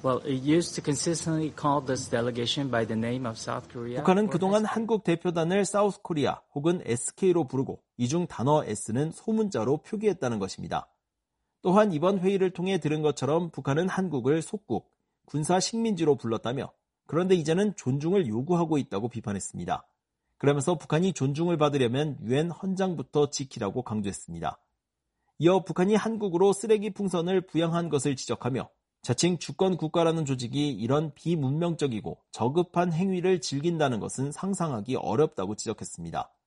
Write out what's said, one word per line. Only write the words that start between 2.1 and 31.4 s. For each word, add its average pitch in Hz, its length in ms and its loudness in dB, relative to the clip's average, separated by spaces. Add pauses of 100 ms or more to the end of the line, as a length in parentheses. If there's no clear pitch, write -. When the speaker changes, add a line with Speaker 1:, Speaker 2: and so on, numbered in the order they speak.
Speaker 1:
by 117 160 2
the 110 100 -4
name 120 320 -2
of 113 80 -8
South 123 340 -8
Korea 120 280 -8
Speaker 2:
북한은 185 240 4
Speaker 1:
or 202 80 0
Speaker 2:
그동안 190 320 2
Speaker 1:
S 214 60 -2
K. - 60 -6
Speaker 2:
한국 220 300 -2
대표단을 175 600 0
사우스 202 360 0
코리아 139 400 -2 (140)
혹은 165 320 0
에스케이로 165 640 2
부르고 - 340 -4 (160)
이중 147 280 0
단어 143 380 2
S는 120 460 -2
소문자로 190 720 0
표기했다는 180 560 -2
것입니다. 90 500 -6 (720)
또한 202 320 4
이번 175 280 2
회의를 185 320 2
통해 185 260 -2
들은 151 240 0
것처럼 151 480 0
북한은 143 380 0
한국을 156 520 0
속국, - 500 -6 (360)
군사 156 320 0
식민지로 190 560 2
불렀다며 117 580 -4 (340)
그런데 185 280 4
이제는 170 420 2
존중을 147 520 2
요구하고 156 500 2
있다고 110 300 -2
비판했습니다. 98 800 -6 (520)
그러면서 143 400 2
북한이 170 340 0
존중을 156 460 0
받으려면 143 640 2
유엔 139 280 0
헌장부터 175 760 -2
지키라고 123 540 -4
강조했습니다. 92 760 -6 (840)
이어 175 220 6
북한이 185 320 0
한국으로 202 600 2
쓰레기 214 400 0
풍선을 185 480 0
부양한 165 480 0
것을 143 260 0
지적하며 120 540 -4 (320)
자칭 170 360 2
주권 185 400 0
국가라는 165 480 2
조직이 135 440 -2
이런 135 440 0
비문명적이고 147 1040 -2 (140)